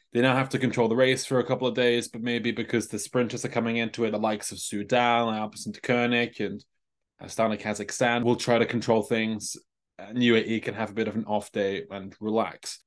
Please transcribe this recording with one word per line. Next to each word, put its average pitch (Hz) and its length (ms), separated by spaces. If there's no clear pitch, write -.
they 120 80
now 131 140
have 131 140
to 131 100
control 123 300
the 113 80
race 131 280
for 131 140
a 120 80
couple 127 220
of 117 60
days, 120 340
but 113 140
maybe 117 280
because 113 380
the 107 100
sprinters 120 460
are 127 60
coming 117 260
into 117 280
it, 110 60
the 107 80
likes 110 320
of 95 80
Soudal, 117 720
Alpecin 107 480
Deceuninck, 120 640
and 101 240
Astana 107 360
Kazakhstan 117 680
will 120 120
try 117 220
to 113 80
control 113 360
things, 110 540
and 110 240
U 117 140
A 113 40
E 107 200
can 104 140
have 104 160
a 98 40
bit 110 140
of 101 60
an 110 100
off 104 260
day 98 380
and 98 320
relax. 107 680